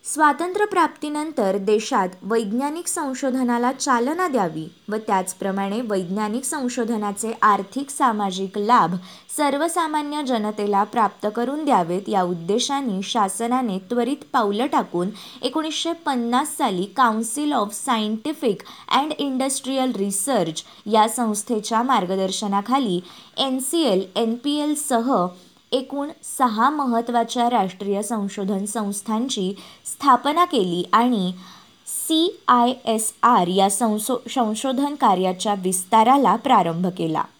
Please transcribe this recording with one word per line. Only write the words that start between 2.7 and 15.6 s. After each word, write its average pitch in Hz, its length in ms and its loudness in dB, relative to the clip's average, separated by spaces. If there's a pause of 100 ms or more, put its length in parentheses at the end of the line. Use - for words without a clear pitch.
संशोधनाला 254 840 0
चालना 269 560 0
द्यावी 175 400 -2 (220)
व 208 60 -2
त्याचप्रमाणे 196 840 -2
वैज्ञानिक 208 640 -2
संशोधनाचे 226 880 -4 (100)
आर्थिक, 202 480 2
सामाजिक 202 680 0
लाभ 208 380 4 (420)
सर्वसामान्य 302 920 0
जनतेला 214 560 0
प्राप्त 208 520 -2
करून 269 300 -2
द्यावेत 185 420 2
या 196 160 2
उद्देशाने 196 760 -2
शासनाने 233 760 -2
त्वरित 240 400 -2 (160)
पावलं 220 340 0
टाकून 196 420 -2 (320)
एकोणीसशे 311 520 -4